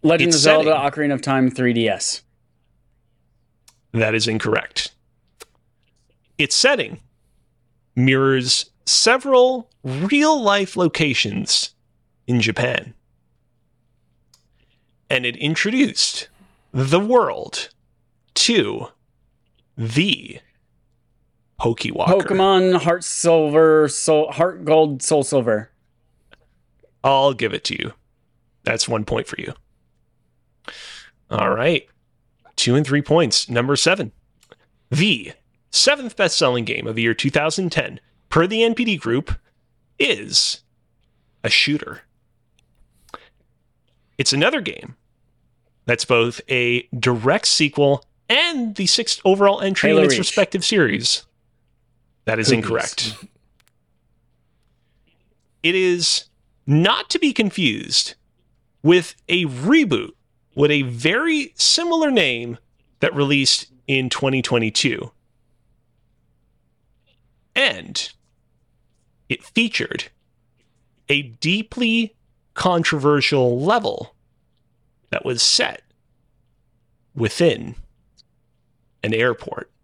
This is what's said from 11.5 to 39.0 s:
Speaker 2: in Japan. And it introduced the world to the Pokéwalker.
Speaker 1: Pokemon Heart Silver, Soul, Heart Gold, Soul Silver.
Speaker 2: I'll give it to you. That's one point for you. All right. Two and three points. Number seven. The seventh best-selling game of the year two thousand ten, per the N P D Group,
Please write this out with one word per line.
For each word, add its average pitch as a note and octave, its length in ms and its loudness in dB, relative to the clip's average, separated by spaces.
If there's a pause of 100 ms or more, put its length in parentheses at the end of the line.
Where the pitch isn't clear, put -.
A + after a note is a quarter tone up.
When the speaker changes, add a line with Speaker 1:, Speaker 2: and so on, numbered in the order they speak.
Speaker 2:
in B2 140 2
Japan. A#2+ 520 -4 (2250)
And B2+ 160 0
it A#2+ 120 -4
introduced G3 920 -2 (440)
the C3+ 280 0
world G#3+ 680 -2 (640)
to A2 540 0 (880)
the C3 640 -4 (1200)
Pokéwalker. F3 640 0
Speaker 1:
Pokemon F#3+ 600 2
Heart E3+ 220 0
Silver, D#3 840 4
Soul, D3+ 440 0
Heart F3 320 -2
Gold, D3+ 380 2
Soul D3 200 2
Silver. A#2 480 0 (1300)
Speaker 2:
I'll C#3 280 4
give A2+ 220 -4
it G2 100 -8
to - 160 -6
you. - 120 -8 (720)
That's - 240 -2
one A2 160 -2
point A#2 240 -4
for - 120 -12
you. - 120 -10 (1800)
All A2+ 200 -2
right. C3 360 0 (680)
Two A#2+ 200 2
and D3 100 2
three C#3+ 160 0
points. D3 460 2
Number B2 280 0
seven. E3 360 -2 (760)
The D3 420 -2 (380)
seventh C4+ 460 0
best-selling C3 480 0
game A2+ 220 -6
of A2+ 80 -6
the A2+ 80 -2
year A2+ 120 2
two C#3 160 -2
thousand D#3+ 420 -2
ten, - 280 -4 (280)
per E3 180 2
the A3 160 0
N A#3 120 2
P A#3+ 100 -2
D G#3+ 120 0
Group, A#2+ 380 -4 (640)